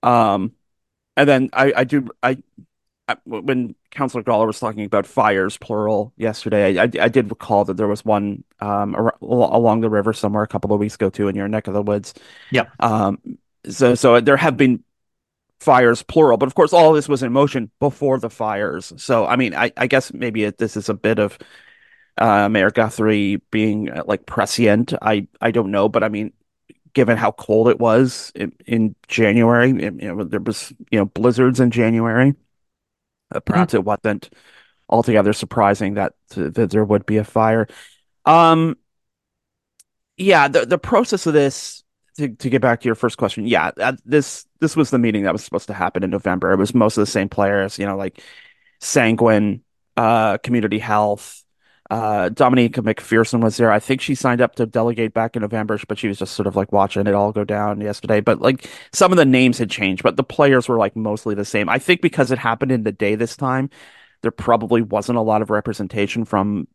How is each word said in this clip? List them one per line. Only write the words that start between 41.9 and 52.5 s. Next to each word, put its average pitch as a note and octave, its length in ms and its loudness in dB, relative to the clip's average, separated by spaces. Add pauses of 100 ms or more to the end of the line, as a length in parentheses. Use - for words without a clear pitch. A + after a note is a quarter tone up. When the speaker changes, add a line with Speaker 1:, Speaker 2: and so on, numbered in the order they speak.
Speaker 1:
to, D3 100 -4
to A#2+ 220 -8
get A#2+ 120 2
back A#2 200 2
to - 80 -8
your A2+ 60 0
first A2+ 220 -4
question, G#2+ 300 -4
yeah, F2 320 0
uh, A#2+ 140 -2 (120)
this, C#3 400 -2 (140)
this D#3+ 160 -2
was D#3 140 0
the B2+ 100 2
meeting A2 240 0
that F#2+ 80 0
was G#2 140 -4
supposed - 220 -8
to G#2 60 -12
happen F#2 300 -4
in F#2+ 60 -4
November. F#2 420 -2
It F#2+ 60 2
was G2 180 0
most A2 220 2
of G#2+ 60 0
the - 80 -4
same G2 180 -2
players, G2 500 -2
you G2 60 -4
know, G2 100 -6
like G2 260 -10 (600)
Sanguine, A2 800 2 (340)
uh, A2 440 0
Community A2 400 -2
Health, G#2+ 580 -4 (520)
uh, G#2 400 -2
Dominica B2 520 2